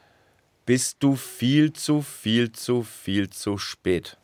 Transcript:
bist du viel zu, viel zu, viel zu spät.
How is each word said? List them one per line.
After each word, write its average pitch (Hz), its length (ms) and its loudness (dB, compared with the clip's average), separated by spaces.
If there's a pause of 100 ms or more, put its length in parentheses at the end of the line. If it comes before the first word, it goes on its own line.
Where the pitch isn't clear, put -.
(680)
bist 127 340 0
du 139 160 4
viel 147 560 2
zu, 151 300 0
viel 117 500 0
zu, 123 300 -2
viel 101 480 -2
zu 101 280 -4
spät. - 640 -4